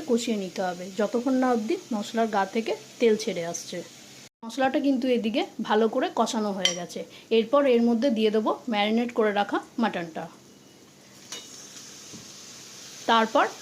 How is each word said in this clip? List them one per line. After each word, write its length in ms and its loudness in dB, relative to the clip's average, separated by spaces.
কষিয়ে 360 0
নিতে 200 -8
হবে, 220 -6
যতক্ষণ 460 0
না 100 2
অবধি 220 0
মশলার 420 -2
গা 80 2
থেকে 180 -2
তেল 240 4
ছেড়ে 280 -4
আসছে। 280 -10
মশলাটা 380 0
কিন্তু 260 2
এদিকে 260 0
ভালো 260 2
করে 180 0
কষানো 340 0
হয়ে 260 -2
গেছে। 220 -10
এরপর 320 4
এর 80 6
মধ্যে 280 4
দিয়ে 200 2
দেবো 200 2
ম্যারিনেট 480 2
করে 140 4
রাখা 260 0
মাটনটা। 460 -4
তারপর 380 4